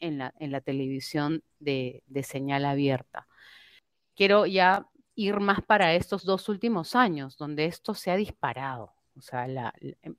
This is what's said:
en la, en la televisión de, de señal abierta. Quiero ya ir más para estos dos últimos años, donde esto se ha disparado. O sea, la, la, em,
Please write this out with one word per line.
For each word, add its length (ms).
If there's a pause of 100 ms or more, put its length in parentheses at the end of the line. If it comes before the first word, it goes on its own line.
en 160
la, 220
en 120
la 120
televisión 800 (140)
de, 480
de 160
señal 420
abierta. 640 (880)
Quiero 300
ya 400 (300)
ir 240
más 200
para 340
estos 300
dos 240
últimos 460
años, 420
donde 300
esto 260
se 180
ha 60
disparado. 760 (220)
O 40
sea, 280
la, 320
la, 200
em, 180